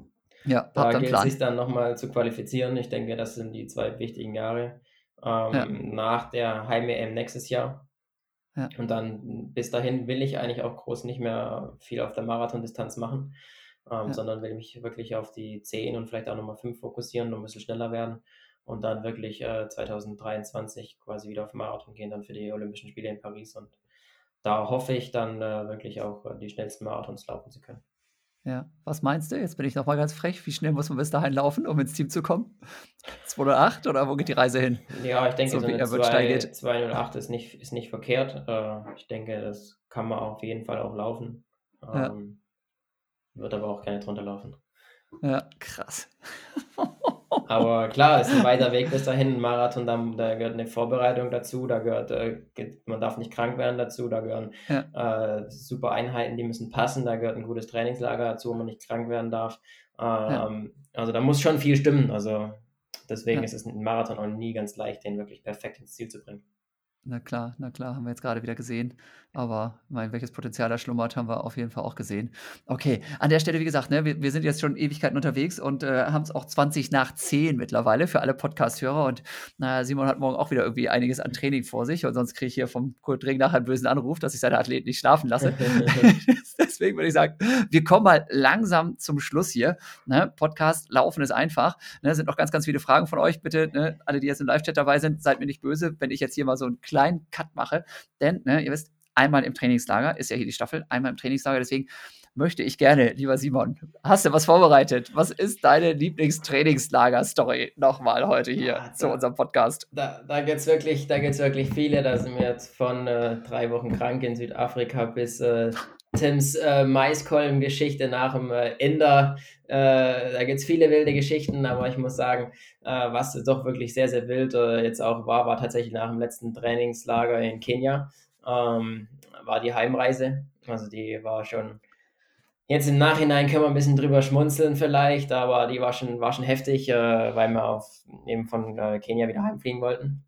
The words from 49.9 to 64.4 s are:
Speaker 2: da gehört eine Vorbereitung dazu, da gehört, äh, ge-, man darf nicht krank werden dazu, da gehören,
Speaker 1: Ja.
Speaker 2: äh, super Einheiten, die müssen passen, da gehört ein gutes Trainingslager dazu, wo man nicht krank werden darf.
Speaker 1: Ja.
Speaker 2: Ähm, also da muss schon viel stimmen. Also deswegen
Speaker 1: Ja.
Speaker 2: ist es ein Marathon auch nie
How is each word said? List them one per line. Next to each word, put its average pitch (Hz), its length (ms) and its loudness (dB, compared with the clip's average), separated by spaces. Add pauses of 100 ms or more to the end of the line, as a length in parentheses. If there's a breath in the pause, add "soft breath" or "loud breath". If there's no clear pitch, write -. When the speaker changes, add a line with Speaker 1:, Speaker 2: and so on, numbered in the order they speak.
Speaker 2:
da 113 380 -2
gehört 113 180 -4
eine 117 140 -6
Vorbereitung 123 640 0
dazu, 127 340 -6
da 117 140 0
gehört, 113 320 -2
äh, 117 300 -4 (140)
ge-, 117 300 -12
man 110 160 -6
darf 110 160 -4
nicht 113 140 -10
krank 123 260 -2
werden 123 200 -2
dazu, 120 320 -6
da 113 100 -2
gehören, 110 340 -6 (140)
Speaker 1:
Ja. 110 720 -2
Speaker 2:
äh, 101 100 -12
super - 420 -6
Einheiten, 117 460 -4
die 117 60 -4
müssen 113 260 -8
passen, 127 360 -2
da 117 100 -2
gehört 113 220 -4
ein 113 60 -10
gutes 113 240 -8
Trainingslager 120 580 -4
dazu, 113 240 -6
wo 117 40 -4
man 117 120 -6
nicht - 220 -14
krank 117 220 -6
werden 117 220 -4
darf. 113 280 -6 (380 soft breath)
Speaker 1:
Ja. 113 500 -2
Speaker 2:
Ähm, 107 260 -10 (200)
also 113 180 -4
da 113 100 0
muss 143 200 4
schon 156 180 4
viel 139 180 4
stimmen. 139 340 4
Also 107 400 -4 (580)
deswegen 113 300 -2
Speaker 1:
Ja. 113 60 -2
Speaker 2:
ist 110 80 -10
es - 120 -14
ein 107 160 -10
Marathon 113 360 -2
auch 104 100 -6
nie 113 260 -8